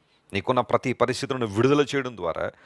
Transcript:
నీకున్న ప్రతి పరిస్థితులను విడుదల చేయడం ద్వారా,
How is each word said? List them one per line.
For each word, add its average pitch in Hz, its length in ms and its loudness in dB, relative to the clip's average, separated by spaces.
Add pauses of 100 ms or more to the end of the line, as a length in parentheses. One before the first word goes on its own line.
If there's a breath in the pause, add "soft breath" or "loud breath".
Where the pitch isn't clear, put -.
(340)
నీకున్న 123 280 0
ప్రతి 120 320 0
పరిస్థితులను 127 520 -2
విడుదల 120 360 4
చేయడం 127 360 -4
ద్వారా, 82 340 -4 (140 loud breath)